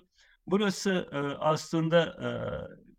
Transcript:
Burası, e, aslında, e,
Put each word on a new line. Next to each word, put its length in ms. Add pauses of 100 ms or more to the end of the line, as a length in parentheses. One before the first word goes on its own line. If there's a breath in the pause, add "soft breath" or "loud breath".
(460 soft breath)
Burası, 680
e, 60
aslında, 880
e, 240 (720)